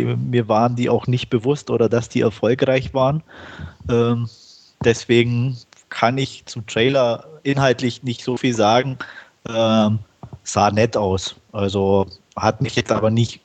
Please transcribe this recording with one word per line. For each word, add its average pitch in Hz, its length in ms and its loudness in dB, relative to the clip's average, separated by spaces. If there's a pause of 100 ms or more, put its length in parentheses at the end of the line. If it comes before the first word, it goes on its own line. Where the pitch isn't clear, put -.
mir 120 440 0
waren 117 280 2
die 123 120 0
auch 120 200 0
nicht 127 200 0
bewusst 131 400 -2
oder 117 200 2
dass 117 200 0
die 123 120 -2
erfolgreich 127 760 0
waren. 135 300 0 (680)
Ähm, 117 400 0 (540)
deswegen 120 760 2 (300)
kann 120 280 0
ich - 300 -6
zum - 200 -12
Trailer 120 600 0 (160)
inhaltlich 135 640 0
nicht 120 180 -6
so 123 140 -4
viel 123 180 -2
sagen. 120 420 2 (520)
Ähm, 110 500 2 (460)
sah 101 260 2
nett 110 260 0
aus. 95 380 -2 (160)
Also 98 560 2 (300)
hat 110 260 0
mich - 140 -4
jetzt 120 160 -2
aber 110 180 2
nicht 117 340 0